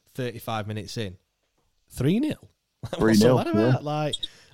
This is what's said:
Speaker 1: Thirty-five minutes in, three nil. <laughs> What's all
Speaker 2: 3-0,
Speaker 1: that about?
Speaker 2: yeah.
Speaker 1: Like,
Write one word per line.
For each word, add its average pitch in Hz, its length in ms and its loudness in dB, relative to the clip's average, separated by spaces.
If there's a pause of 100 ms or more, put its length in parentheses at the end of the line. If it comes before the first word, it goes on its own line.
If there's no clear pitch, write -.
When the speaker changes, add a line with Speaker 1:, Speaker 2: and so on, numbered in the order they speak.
(160)
Speaker 1:
Thirty-five 113 520 -8
minutes 107 300 -10
in, 98 200 -8 (720)
three 156 300 0
nil. 302 180 -2 (260)
<laughs> - 340 -14
What's 110 280 6
all 123 140 6
Speaker 2:
3-0, - 40 -2
Speaker 1:
that - 80 -8
about? 107 80 2 (140)
Speaker 2:
yeah. 127 80 2
Speaker 1:
Like, 147 340 -4 (380)